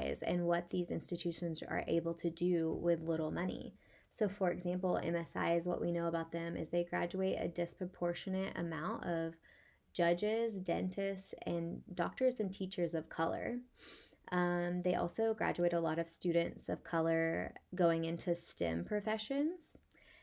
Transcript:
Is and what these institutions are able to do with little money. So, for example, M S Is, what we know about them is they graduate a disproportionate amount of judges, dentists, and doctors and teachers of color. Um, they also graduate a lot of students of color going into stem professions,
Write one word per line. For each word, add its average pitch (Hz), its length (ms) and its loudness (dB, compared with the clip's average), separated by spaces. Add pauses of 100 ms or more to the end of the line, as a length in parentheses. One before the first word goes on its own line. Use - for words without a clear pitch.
Is - 180 -2
and 175 240 0
what 170 240 2
these 175 220 -2
institutions 165 720 -2
are 170 240 -2
able 165 260 2
to 165 160 -2
do 165 500 2
with 170 220 2
little 160 300 0
money. 185 420 -4 (360)
So, - 180 0
for 185 240 2
example, 180 520 0
M 170 120 0
S 170 200 -4
Is, 170 320 2
what 175 140 0
we 175 100 2
know 170 160 0
about 165 240 -2
them 170 260 -4
is 165 120 -4
they 175 140 2
graduate 180 560 0
a - 80 0
disproportionate 175 1120 -2
amount 170 480 -4
of 165 300 0 (580)
judges, 208 640 2
dentists, 185 800 -2 (100)
and 170 360 -2 (120)
doctors 185 460 2
and 196 120 0
teachers 185 440 -2
of 160 140 -4
color. 220 500 -2 (720)
Um, 175 500 0
they 180 140 2
also 220 380 0
graduate 175 400 2
a 170 60 2
lot 160 200 2
of 165 80 -2
students - 600 0
of 175 160 -4
color 165 680 2 (220)
going 165 300 4
into 170 300 0
stem 170 500 -2
professions, 220 920 -2 (460)